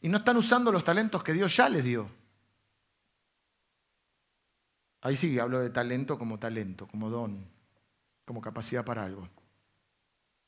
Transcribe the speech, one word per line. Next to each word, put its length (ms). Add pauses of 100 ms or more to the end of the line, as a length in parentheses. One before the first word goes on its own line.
y 80
no 80
están 180
usando 340
los 140
talentos 400
que 80
Dios 240
ya 100
les 160
dio. 280 (3000)
Ahí 160
sí 220
hablo 220
de 100
talento 480
como 200
talento, 480
como 220
don, 340 (840)
como 160
capacidad 420
para 200
algo. 220 (1200)